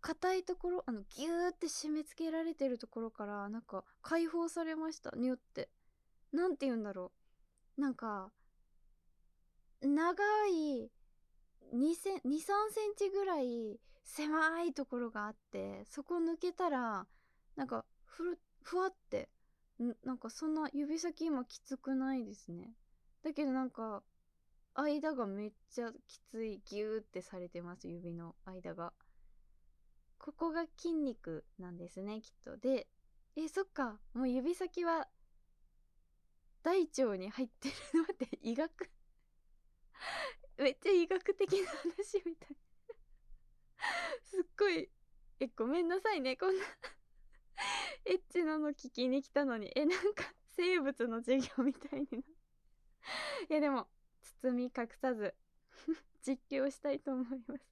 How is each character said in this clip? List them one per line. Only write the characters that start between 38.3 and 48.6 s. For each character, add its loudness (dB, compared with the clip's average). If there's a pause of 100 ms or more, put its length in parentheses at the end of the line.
医 -2
学？ -2 (1040)
<laughs> -8
め 4
っ -8
ち -2
ゃ 6
医 8
学 0
的 2
な 0
話 -2
み -4
た -20
い。 -14 (1200)
<laughs> -2
す -2
っ 2 (140)
ご 6
い、 0 (500)
え、 2
ご 0
め 2
ん 4
な 2
さ 2
い 2
ね。 0
こ 2
ん 4
な、 0 (960)
<laughs> -4
エ 4
ッ 0
チ 2
な 2
の 2